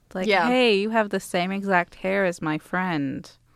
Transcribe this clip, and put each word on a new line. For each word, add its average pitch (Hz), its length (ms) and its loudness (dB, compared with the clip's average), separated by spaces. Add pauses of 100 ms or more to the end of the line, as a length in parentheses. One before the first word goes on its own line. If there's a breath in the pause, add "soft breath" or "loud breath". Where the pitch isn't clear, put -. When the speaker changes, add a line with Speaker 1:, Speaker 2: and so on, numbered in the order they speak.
Speaker 1:
It's - 80 -12
like, 190 120 -4
Speaker 2:
Yeah. 196 200 4
Speaker 1:
"Hey, 247 280 4
you 202 140 0
have 220 220 0
the 190 80 -2
same 180 320 -2
exact 196 440 0
hair 190 300 0
as 175 160 -2
my 156 160 -2
friend." 165 720 -4 (260)